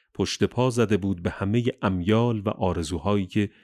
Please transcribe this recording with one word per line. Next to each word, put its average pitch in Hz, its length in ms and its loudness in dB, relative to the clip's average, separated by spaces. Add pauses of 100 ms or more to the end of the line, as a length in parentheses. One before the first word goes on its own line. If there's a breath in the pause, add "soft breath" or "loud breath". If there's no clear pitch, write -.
(140)
پشت - 300 -2
پا 127 260 2
زده 110 260 2
بود 95 260 -2
به 92 80 -2
همه 104 320 0 (200)
امیال 107 580 2
و 101 80 -4
آرزوهایی 90 800 -2
که 101 240 0 (140)